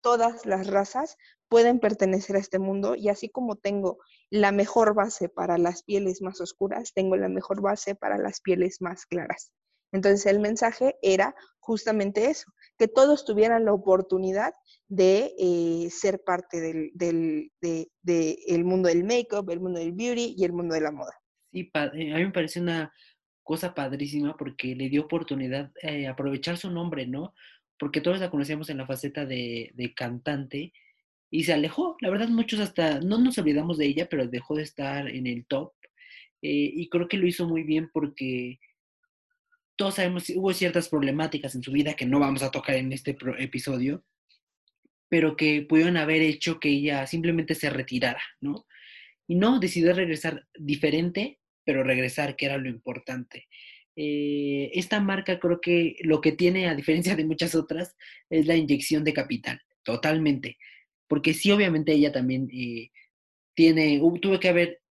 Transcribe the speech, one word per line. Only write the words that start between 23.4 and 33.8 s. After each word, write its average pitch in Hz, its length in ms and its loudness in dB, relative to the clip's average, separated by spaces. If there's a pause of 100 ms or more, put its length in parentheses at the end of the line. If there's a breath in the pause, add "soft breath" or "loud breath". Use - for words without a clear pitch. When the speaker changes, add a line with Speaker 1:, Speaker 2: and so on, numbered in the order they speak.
Speaker 2:
cosa 165 280 -4
padrísima 143 640 -4
porque 135 380 -8
le 131 140 -6
dio 143 140 0
oportunidad, 139 680 -6 (120)
eh, 147 260 -6
aprovechar 139 480 -6
su 185 140 -10
nombre, 165 360 -6
¿no? 139 260 -8 (460 soft breath)
Porque 147 220 -4
todos 175 180 0
la 185 120 -4
conocíamos 151 400 -4
en 143 80 -8
la 135 80 -10
faceta 139 380 -8
de, 120 500 -8
de 120 200 -8
cantante 139 800 -8 (580 soft breath)
y 160 140 -2
se 170 80 0
alejó. 156 480 -2
La 202 100 -2
verdad, 208 180 -2
muchos 226 320 0
hasta, 160 400 0
no 190 180 0
nos 254 200 4
olvidamos 156 400 0
de 151 80 2